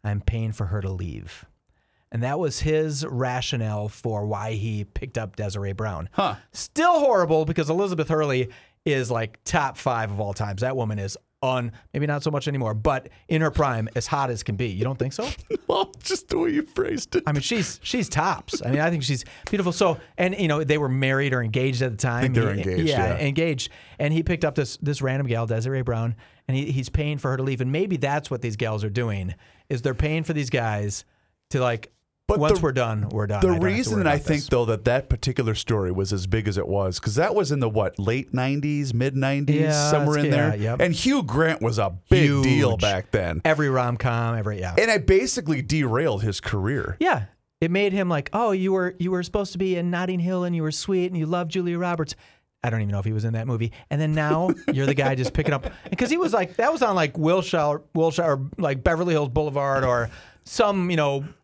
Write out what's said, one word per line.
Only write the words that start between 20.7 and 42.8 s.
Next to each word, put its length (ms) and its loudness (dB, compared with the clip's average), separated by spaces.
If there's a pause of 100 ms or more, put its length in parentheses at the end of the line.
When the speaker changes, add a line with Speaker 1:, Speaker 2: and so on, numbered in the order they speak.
Speaker 1:
were 100 0
married 460 2
or 80 0
engaged 400 0
at 80 0
the 80 -6
time. 200 0
Speaker 2:
I 40 0
think 140 2
they're 180 2
Speaker 1:
He, 80 -2
Speaker 2:
engaged, 260 0
Speaker 1:
yeah, 200 2 (100)
Speaker 2:
yeah. 0 -
Speaker 1:
engaged. 520 0 (280)
And 160 2
he 80 2
picked 220 0
up 100 0
this, 240 -2
this 240 -2
random 240 0
gal, 200 0
Desiree 360 -2
Brown, 320 -2 (320)
and 100 0
he, 140 -2
he's 180 -2
paying 300 -2
for 140 -2
her 40 -2
to 60 -4
leave. 180 -2
And 120 0
maybe 240 0
that's 340 -2
what 120 -4
these 140 -2
gals 280 -2
are 60 -2
doing, 440 -2 (340)
is 140 -4
they're 100 0
paying 300 0
for 100 -4
these 180 -2
guys 540 -2 (460)
to, 100 0
like, 320 -2 (360)
Speaker 2:
But 120 4
Speaker 1:
once 180 4
Speaker 2:
the, 60 0
Speaker 1:
we're 80 2
done, 380 0
we're 180 -2
done. 120 0
Speaker 2:
the 80 6
Speaker 1:
I 20 4
don't 40 4
have 80 0
to 40 2
Speaker 2:
reason 280 0
Speaker 1:
worry 100 2
Speaker 2:
that 60 4
I 40 4
Speaker 1:
about 120 -2
Speaker 2:
think, 140 2
Speaker 1:
this. 80 -10
Speaker 2:
though, 160 4
that 220 0
that 220 2
particular 460 0
story 380 0
was 200 0
as 140 -2
big 220 0
as 100 0
it 80 -2
was, 320 0
'cause 180 -2
that 200 2
was 160 2
in 80 0
the, 80 2
what, 320 0
late 340 -2
nineties, 580 -2
mid 240 0
nineties, 440 2
Speaker 1:
Yeah, 300 2
Speaker 2:
somewhere 260 4
Speaker 1:
that's, 100 2
Speaker 2:
in 60 4
Speaker 1:
yeah, 180 4
Speaker 2:
there. 80 0
Speaker 1:
yep. 220 0
Speaker 2:
And 120 4
Hugh 300 2
Grant 400 2
was 160 0
a 180 0 (140)
big 320 6
deal 280 4
Speaker 1:
Huge. 100 0